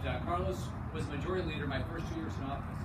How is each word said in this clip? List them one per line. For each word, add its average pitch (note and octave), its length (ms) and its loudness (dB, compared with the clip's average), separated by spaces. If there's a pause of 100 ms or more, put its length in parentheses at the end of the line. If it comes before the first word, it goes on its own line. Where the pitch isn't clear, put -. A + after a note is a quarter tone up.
uh, - 180 2
Carlos F#3 440 2 (260)
was - 140 0
majority F#3 420 2
leader - 160 0
my - 240 2
first - 180 -2
two D#3+ 120 -2
years D#3 180 -2
in - 60 -2
office. - 400 -2